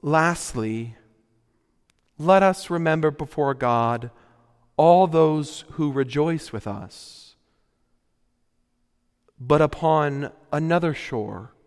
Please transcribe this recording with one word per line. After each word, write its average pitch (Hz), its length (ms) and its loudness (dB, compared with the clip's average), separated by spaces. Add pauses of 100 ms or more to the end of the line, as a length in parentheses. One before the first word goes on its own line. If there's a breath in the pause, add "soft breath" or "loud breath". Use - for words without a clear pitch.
Lastly, 127 960 -2 (1200)
let 185 240 6
us 190 260 0
remember 160 440 0
before 143 420 -4
God 120 560 -2 (680 soft breath)
all 175 300 6
those 156 540 0 (120)
who 147 200 -2
rejoice 143 580 -2
with 107 160 -10
us, - 720 -14 (2000)
but 147 240 2
upon 147 720 0 (180)
another 160 440 0
shore 107 580 -10 (140)